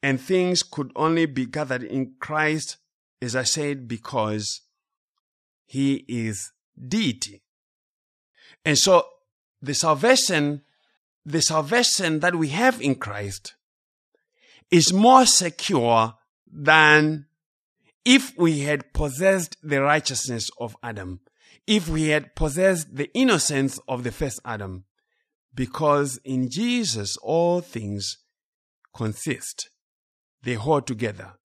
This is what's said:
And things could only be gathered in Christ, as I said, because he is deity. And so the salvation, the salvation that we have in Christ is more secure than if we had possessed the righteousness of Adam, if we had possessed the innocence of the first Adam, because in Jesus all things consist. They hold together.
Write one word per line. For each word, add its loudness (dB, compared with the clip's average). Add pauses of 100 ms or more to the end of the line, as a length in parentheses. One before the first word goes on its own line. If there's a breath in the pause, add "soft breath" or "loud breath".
And -2
things 0
could -10
only 0
be -4
gathered -6
in -6
Christ, -4 (440)
as -6
I -2
said, -4
because -6 (1040)
he -2
is -6 (260)
deity. -4 (1200 soft breath)
And 2
so 6 (540)
the -8
salvation, 2 (640)
the -2
salvation 0
that 2
we 0
have 0
in 0
Christ -12 (1120 soft breath)
is 4
more 8
secure 2 (300)
than 4 (760)
if 4
we 2
had -4
possessed 0
the -2
righteousness -2 (100)
of -10
Adam, -12 (440 soft breath)
if 0
we -2
had -2
possessed 0
the -6
innocence 0
of -6
the -6
first -6
Adam, -10 (720)
because 0
in -2
Jesus -2
all 0
things -8 (760)
consist. -8 (720)
They -6
hold -2
together. -8